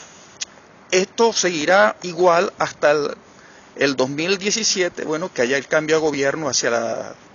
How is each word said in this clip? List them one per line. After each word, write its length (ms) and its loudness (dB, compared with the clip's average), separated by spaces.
esto 440 0
seguirá 680 2
igual 540 2
hasta 340 0
el, 220 0
el 220 0
dos 100 2
mil 300 -2
diecisiete, 680 -2
bueno, 300 -6
que 80 -2
haya 160 0
el 100 -6
cambio 300 2
de 40 -2
gobierno 460 -2
hacia 220 -2
la 440 -2